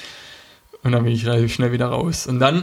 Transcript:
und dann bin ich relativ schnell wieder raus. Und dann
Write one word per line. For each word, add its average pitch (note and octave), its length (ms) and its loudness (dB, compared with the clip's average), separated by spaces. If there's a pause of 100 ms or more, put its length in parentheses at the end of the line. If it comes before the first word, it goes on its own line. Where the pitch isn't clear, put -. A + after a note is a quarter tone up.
(840)
und B2 100 2
dann A#2 100 4
bin A#2+ 100 2
ich A2+ 140 -2
relativ A#2 260 2
schnell B2 200 0
wieder B2 140 0
raus. B2 400 -2
Und B2+ 140 -2
dann C#3 220 4